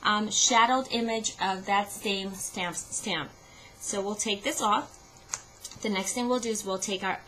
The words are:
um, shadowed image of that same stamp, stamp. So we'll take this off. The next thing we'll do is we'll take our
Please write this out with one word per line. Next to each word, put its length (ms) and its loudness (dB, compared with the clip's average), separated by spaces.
um, 300 2
shadowed 600 6
image 480 0
of 280 0
that 240 2
same 420 -2
stamp, 420 -4
stamp. 540 -4
So 220 -4
we'll 140 -2
take 280 -2
this 180 -2
off. 360 2
The 80 -2
next 240 0
thing 140 0
we'll 120 2
do 100 -4
is 160 -4
we'll 140 -2
take 240 -4
our 240 -2